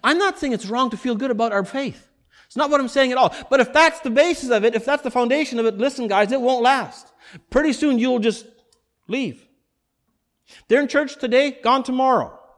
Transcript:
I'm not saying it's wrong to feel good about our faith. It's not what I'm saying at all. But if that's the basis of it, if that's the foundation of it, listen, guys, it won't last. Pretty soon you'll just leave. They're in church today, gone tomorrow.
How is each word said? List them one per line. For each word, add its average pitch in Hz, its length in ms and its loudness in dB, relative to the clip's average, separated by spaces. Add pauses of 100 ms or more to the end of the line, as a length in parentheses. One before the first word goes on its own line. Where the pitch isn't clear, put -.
I'm 285 140 2
not 370 220 -2
saying 269 140 -2
it's 196 120 -6
wrong 240 240 -2
to 220 80 -8
feel 247 160 -4
good 247 160 -4
about 226 220 -2
our 202 120 -2
faith. 269 460 -10 (380)
It's - 80 -16
not 285 160 0
what 285 100 2
I'm 254 60 -4
saying 262 240 2
at 254 80 -2
all. 220 140 4 (160)
But 269 100 4
if 240 120 2
that's 320 280 4
the 262 100 -6
basis 277 400 0
of 214 160 2
it, 233 80 2
if 226 120 -2
that's 285 180 0
the 240 80 -6
foundation 247 480 0
of 226 80 0
it, 214 100 -2
listen, 254 300 -4
guys, 202 240 2
it 262 100 -2
won't 247 220 0
last. 247 500 -2 (380)
Pretty 294 220 2
soon 269 260 0
you'll 247 180 0
just 220 300 -2 (600)
leave. 214 400 -8 (1200)
They're 254 140 4
in 285 60 -4
church 285 300 -2
today, 262 340 0
gone 247 320 0
tomorrow. 254 560 0 (180)